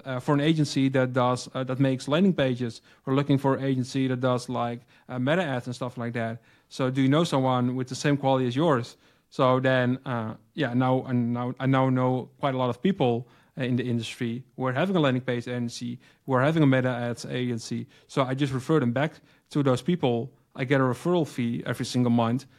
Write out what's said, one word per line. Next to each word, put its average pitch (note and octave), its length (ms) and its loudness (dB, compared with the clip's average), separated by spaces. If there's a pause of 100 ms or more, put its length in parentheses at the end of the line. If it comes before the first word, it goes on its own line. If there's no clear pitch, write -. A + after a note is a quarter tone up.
uh, B2+ 140 -6
for D3+ 120 0
an C#3+ 80 4
agency C#3+ 500 2
that B2+ 220 2
does, B2 400 0
uh, C3 120 -6
that B2+ 160 -4
makes C3 260 0
landing E3+ 260 4
pages. B2 480 -2 (240)
We're C3 120 0
looking C#3 220 2
for C3+ 180 2
an C3 80 -6
agency C3 420 -2
that B2+ 140 -2
does, B2 280 0
like, A#2+ 340 -4 (260)
uh, B2+ 100 -8
meta D3 240 2
ads C3 240 -4
and B2 80 -6
stuff B2 240 -8
like A#2 140 -6
that. A#2 280 -6 (280)
So C3 220 -2
do C3 120 0
you C3 60 4
know D3+ 160 4
someone B2+ 500 0
with B2+ 140 -6
the B2+ 80 -10
same C#3+ 200 0
quality C3+ 300 2
as A#2+ 80 -2
yours? C#3 420 0 (360)
So B2+ 280 4
then, B2+ 440 2
uh, A2+ 300 -6 (200)
yeah, B2 200 -2
now, C3 300 2
and B2 280 -2
now, B2 280 -4
I C3+ 60 -2
now C3+ 220 4
know B2+ 420 0 (100)
quite C#3 140 -2
a C3 40 -4
lot B2+ 100 0
of A#2+ 140 -6
people, B2+ 460 0 (280)
uh, C3+ 60 -6
in B2+ 140 -2
the A#2+ 80 -2
industry A#2 580 -4 (140)
who B2+ 100 -4
are B2+ 60 -2
having F3+ 240 0
a E3+ 40 2
landing B2+ 220 2
page B2 240 -4
agency, A#2+ 540 -8 (260)
who C3+ 60 -2
are B2+ 100 4
having D#3+ 220 4
a - 20 6
meta C3 220 4
ads A#2+ 380 -4
agency. B2 600 -6 (220)
So C#3 160 0
I C3 100 -2
just C3+ 180 -2
refer C#3+ 280 2
them A#2+ 120 2
back C#3 280 -2 (300)
to D3 120 0
those D#3+ 200 2
people. C3 500 0 (240)
I C#3 80 -4
get C3+ 160 2
a C3 40 4
referral D3+ 440 0
fee A#2+ 360 -4
every B2 220 -6
single B2 240 2
month. A#2 360 2 (120)